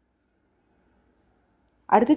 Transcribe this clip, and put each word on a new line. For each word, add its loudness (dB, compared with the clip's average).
அடுத்து 0